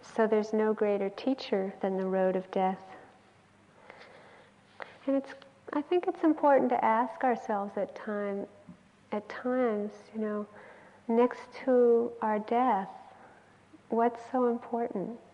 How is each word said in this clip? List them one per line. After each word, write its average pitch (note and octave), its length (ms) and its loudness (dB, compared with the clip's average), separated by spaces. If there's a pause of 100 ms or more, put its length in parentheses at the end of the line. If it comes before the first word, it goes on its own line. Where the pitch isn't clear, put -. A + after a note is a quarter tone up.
(160)
So A3 120 2
there's G#3+ 260 0
no G#3+ 200 2
greater G3+ 360 0
teacher G3+ 720 -2
than F#3+ 160 -2
the F#3+ 80 -2
road F#3 300 2
of F#3 160 -4
death. F#3+ 280 0 (2250)
And C4+ 80 2
it's, C4+ 160 -2 (420)
I D4 80 0
think F4+ 260 0
it's F4 160 -4
important C#4+ 460 6
to A#3+ 140 0
ask A3+ 400 2
ourselves A3 540 -2
at F#3+ 180 -4
time, G3+ 500 -6 (680)
at G#3+ 180 -6
times, A#3 600 -2 (220)
you A3 80 -6
know, G#3 240 -4 (600)
next A#3+ 340 2 (240)
to A#3+ 460 4 (100)
our G#3+ 180 0
death, A#3 500 0 (1000)
what's A#3 320 0 (100)
so B3+ 160 2
important? A#3 640 -4 (220)